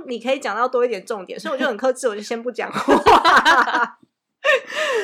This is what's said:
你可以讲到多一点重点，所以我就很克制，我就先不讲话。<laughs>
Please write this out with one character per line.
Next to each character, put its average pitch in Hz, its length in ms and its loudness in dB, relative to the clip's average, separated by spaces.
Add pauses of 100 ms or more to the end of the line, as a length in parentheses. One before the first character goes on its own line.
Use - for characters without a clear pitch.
你 240 160 -8
可 262 120 -2
以 277 60 -2
讲 226 160 -6
到 247 140 0
多 247 160 2
一 - 20 4
点 202 180 -8
重 202 200 -8
点， 175 120 -14
所 320 140 -8
以 - 20 -4
我 262 40 -4
就 285 100 0
很 233 80 -2
克 254 160 0
制， 254 160 -4
我 208 80 -2
就 214 60 -10
先 233 200 -8
不 240 80 -8
讲 208 220 -8
话。 277 1300 4
<laughs> - 0 - (1040)